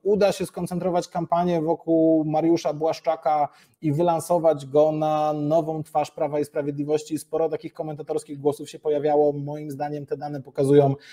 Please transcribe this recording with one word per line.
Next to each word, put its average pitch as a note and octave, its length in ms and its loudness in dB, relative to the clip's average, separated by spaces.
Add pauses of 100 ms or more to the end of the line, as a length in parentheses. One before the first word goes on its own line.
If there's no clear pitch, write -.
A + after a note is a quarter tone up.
uda G3 280 2
się F3+ 140 -6
skoncentrować F3 600 -4
kampanię E3+ 540 0
wokół D#3+ 640 2
Mariusza D#3+ 480 2
Błaszczaka D#3 760 -2 (320)
i D#3 100 0
wylansować D#3+ 760 2
go D3+ 260 4
na D3+ 420 0
nową D#3 500 -2
twarz D3 280 -4
Prawa D3+ 280 -4
i C#3+ 60 -2
Sprawiedliwości. D3 720 -4
Sporo D#3 320 -2
takich D#3 240 -8
komentatorskich D3+ 640 -8
głosów C#3+ 300 -2
się D#3+ 100 -16
pojawiało. D3 540 2
Moim D3 380 -8
zdaniem D3 340 -8
te D3 120 -6
dane D3 240 -8
pokazują, C#3 540 4 (180)